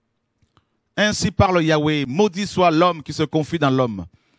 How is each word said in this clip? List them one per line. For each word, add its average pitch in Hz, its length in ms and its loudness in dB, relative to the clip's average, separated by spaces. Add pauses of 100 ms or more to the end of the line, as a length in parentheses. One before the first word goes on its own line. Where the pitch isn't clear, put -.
(960)
Ainsi 208 340 -2
parle 185 320 2
Yahweh, « 151 460 0
Maudit 190 380 -2
soit 175 240 2
l'homme 165 320 2
qui 151 100 -12
se 156 120 -4
confie 156 340 -4
dans 143 100 2
l'homme 120 380 -2 (320)